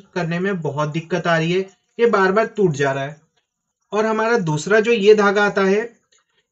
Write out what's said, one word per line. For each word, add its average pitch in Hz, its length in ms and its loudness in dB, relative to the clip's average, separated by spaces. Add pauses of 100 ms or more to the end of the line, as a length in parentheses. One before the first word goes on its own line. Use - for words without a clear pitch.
(160)
करने 170 240 -4
में 190 220 -4
बहुत 151 280 -4
दिक्कत 165 380 -6
आ 170 100 2
रही 160 140 -2
है, 190 140 -2 (340)
ये 233 80 4
बार 196 240 2
बार 214 160 2
टूट 190 260 0
जा 139 180 -2
रहा 135 120 -6
है। 147 160 -12 (760)
और 214 120 0
हमारा 220 340 0
दूसरा 180 420 0
जो 233 100 0
ये 214 240 6
धागा 202 300 2
आता 202 180 -2
है 202 200 2 (680)